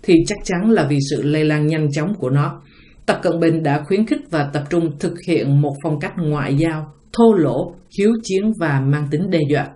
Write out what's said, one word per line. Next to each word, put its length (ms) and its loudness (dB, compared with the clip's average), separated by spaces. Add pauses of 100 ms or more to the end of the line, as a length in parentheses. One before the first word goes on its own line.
thì 120 4 (120)
chắc 180 -4
chắn 260 0
là 200 4
vì 80 2 (120)
sự 120 -2
lây 220 0
lan 220 2
nhanh 260 0
chóng 220 -2
của 160 -4
nó. 320 0 (440)
Tập 160 0
Cận 180 0
Bình 220 2
đã 220 0
khuyến 220 0
khích 240 -4
và 220 -2
tập 180 -4
trung 280 -2
thực 160 -4 (140)
hiện 320 2
một 220 0
phong 180 -2
cách 160 -8
ngoại 380 -2
giao 380 -2 (200)
thô 220 6
lỗ, 400 0 (240)
hiếu 140 4 (100)
chiến 380 0
và 200 0
mang 300 0
tính 200 -2
đe 80 2 (120)
dọa. 260 0